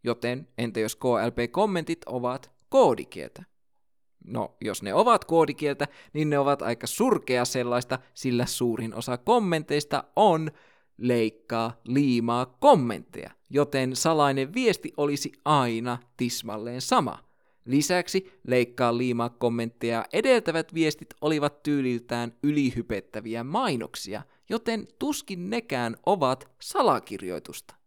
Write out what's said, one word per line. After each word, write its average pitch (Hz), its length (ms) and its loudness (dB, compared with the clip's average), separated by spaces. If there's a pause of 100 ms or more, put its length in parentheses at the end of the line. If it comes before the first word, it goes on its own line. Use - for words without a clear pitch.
Joten 120 440 -4 (100)
entä 113 220 -4
jos 110 160 -2
K - 80 -12
L 117 280 0
P-kommentit 165 760 -2
ovat 123 460 -6 (180)
koodikieltä? 127 760 2 (840)
No, 113 340 -6
jos 101 220 -6
ne 101 100 -4
ovat 139 320 4
koodikieltä, 147 640 0 (260)
niin 151 160 -2
ne 143 100 2
ovat 139 220 2
aika 113 260 -4
surkea 139 580 0
sellaista, 123 540 -2 (140)
sillä 120 320 0
suurin 113 500 -4
osa 120 220 -6
kommenteista 160 880 0 (120)
on 160 360 4 (460)
leikkaa, 117 840 -2
liimaa 123 640 2
kommentteja, 127 840 2 (200)
joten 135 460 0
salainen 143 580 2
viesti 233 440 0
olisi 143 340 -2 (140)
aina 123 520 2 (200)
tismalleen 120 640 -6
sama. 147 380 0 (460)
Lisäksi 170 840 0
leikkaa, 123 500 2
liimaa 120 320 0
kommentteja 117 840 -2
edeltävät 208 600 2
viestit 160 480 -2
olivat 147 420 0
tyyliltään 123 680 -2 (100)
ylihypettäviä 117 1000 -2
mainoksia, 139 760 -4 (280)
joten 226 380 -4 (120)
tuskin 196 500 -6
nekään 131 460 -4 (100)
ovat 139 460 0 (100)
salakirjoitusta. 107 1120 -2 (120)